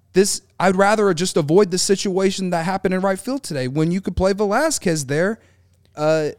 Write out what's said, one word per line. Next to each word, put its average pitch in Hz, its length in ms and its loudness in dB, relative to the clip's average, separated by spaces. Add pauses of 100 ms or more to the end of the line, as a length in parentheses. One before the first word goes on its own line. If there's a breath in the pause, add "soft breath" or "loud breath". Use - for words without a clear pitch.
(140)
this, 202 280 2 (180)
I'd 185 160 2
rather 202 380 2
just 175 220 -2
avoid 170 360 4
the - 60 -2
situation 190 720 0
that 165 120 -2
happened 190 300 -2
in 185 80 -2
right 190 180 0
field 269 240 -6
today 131 240 -4
when 156 240 0
you 190 100 -2
could 190 140 -6
play 190 180 2
Velasquez 202 720 -2
there, 170 340 -2 (560 soft breath)
uh, 151 440 0